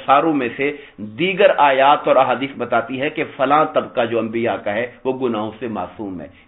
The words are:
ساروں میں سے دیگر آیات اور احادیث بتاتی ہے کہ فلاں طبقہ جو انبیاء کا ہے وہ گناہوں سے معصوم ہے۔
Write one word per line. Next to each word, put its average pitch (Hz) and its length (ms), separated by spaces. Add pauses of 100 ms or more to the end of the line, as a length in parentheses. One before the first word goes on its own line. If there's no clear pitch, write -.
ساروں 151 280
میں 127 240
سے 143 200 (200)
دیگر 175 600
آیات 139 500
اور 143 80
احادیث 127 420
بتاتی 120 440
ہے 147 80
کہ 151 140 (120)
فلاں 143 380
طبقہ 120 320
جو 113 140
انبیاء 113 440
کا 104 100
ہے 120 180 (120)
وہ 131 100
گناہوں 113 460
سے 127 80
معصوم 98 540
ہے۔ 73 60 (200)